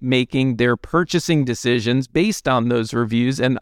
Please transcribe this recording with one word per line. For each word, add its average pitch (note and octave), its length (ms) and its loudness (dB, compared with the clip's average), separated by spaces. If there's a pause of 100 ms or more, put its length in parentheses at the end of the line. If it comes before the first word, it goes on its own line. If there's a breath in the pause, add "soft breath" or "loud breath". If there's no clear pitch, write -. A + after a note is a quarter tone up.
making B2+ 540 0
their A#2+ 200 2
purchasing D#3+ 680 0
decisions B2 640 0
based F#3+ 400 -2
on B2 200 0
those A#2 260 -2
reviews, A#2+ 460 0
and B2+ 220 0